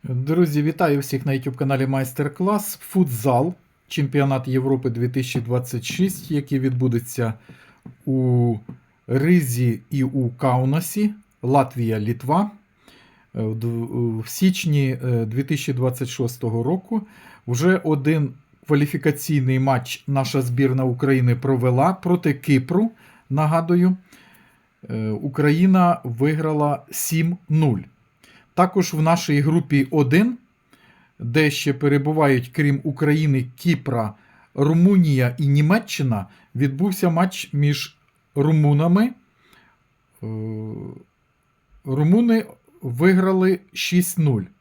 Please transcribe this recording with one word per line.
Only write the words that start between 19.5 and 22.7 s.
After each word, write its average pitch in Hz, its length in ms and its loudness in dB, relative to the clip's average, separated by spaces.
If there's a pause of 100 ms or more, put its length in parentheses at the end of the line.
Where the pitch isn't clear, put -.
матч 131 480 -2
наша 135 360 0
збірна 127 420 0
України 123 520 2
провела 127 560 2
проти 175 420 0
Кіпру. 147 560 0 (400)